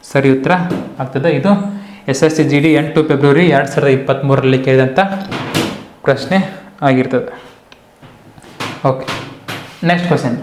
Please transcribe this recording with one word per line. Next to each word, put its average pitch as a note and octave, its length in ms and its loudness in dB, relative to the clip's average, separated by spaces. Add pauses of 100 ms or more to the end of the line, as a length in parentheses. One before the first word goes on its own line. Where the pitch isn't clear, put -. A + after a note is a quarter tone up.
(120)
ಸರಿ C3+ 240 2
ಉತ್ತರ D3 160 0 (500)
ಆಗ್ತದೆ. C#3 360 -2
ಇದು G3 120 0 (580)
ಎಸ್ C3+ 180 0
ಎಸ್ D#3 100 2
ಸಿ D#3 140 2
ಜಿ C#3+ 140 2
ಡಿ D#3+ 60 4 (100)
ಎಂಟು D#3 280 0
ಫೆಬ್ರವರಿ C#3+ 360 4 (100)
ಎರಡು C#3 180 2
ಸಾವಿರದ C#3 260 2
ಇಪ್ಪತ್ತ್ಮೂರರಲ್ಲಿ C3+ 680 2
ಕೇಳಿದಂಥ C3 340 2 (1040)
ಪ್ರಶ್ನೆ C#3 320 0 (500)
ಆಗಿರ್ತದೆ. B2+ 380 0 (1600)
ಓಕೆ, - 160 -4 (840)
ನೆಕ್ಸ್ಟ್ F3 220 0
ಕ್ವಶನ್. B2+ 320 0